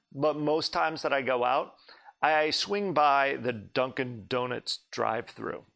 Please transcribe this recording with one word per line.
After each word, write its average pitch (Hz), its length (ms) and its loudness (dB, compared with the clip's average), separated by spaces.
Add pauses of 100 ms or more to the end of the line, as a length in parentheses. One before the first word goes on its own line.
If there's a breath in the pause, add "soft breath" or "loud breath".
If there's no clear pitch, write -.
(140)
but 147 240 0
most 151 340 0
times 160 300 0
that 151 100 0
I 139 120 2
go 123 200 2
out, 135 300 0 (480 loud breath)
I 156 300 4
swing 202 420 -2
by 139 480 4
the 120 120 -2
Dunkin' 120 760 -4
Donuts 123 520 -4 (100)
drive-thru, 113 720 -4 (120)